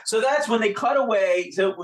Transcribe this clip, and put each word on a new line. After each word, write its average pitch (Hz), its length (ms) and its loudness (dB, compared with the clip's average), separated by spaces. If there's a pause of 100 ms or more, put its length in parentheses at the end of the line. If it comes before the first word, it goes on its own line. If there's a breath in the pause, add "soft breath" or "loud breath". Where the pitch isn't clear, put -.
So 220 160 -2
that's 294 260 0
when 226 140 0
they 208 120 0
cut 247 220 0
away. 196 560 0
So, 190 320 0